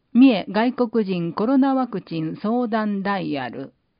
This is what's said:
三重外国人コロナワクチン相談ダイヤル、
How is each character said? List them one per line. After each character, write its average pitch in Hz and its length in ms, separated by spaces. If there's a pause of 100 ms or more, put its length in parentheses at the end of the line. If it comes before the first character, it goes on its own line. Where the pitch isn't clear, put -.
(120)
三 262 180
重 185 180
外 220 260
国 226 300
人 175 280
コ 202 140
ロ 269 120
ナ 269 160
ワ 254 140
ク 196 140
チ 165 180
ン 160 200
相 233 280
談 208 340
ダ 196 160
イ 160 140
ヤ 127 160
ル、 135 240 (280)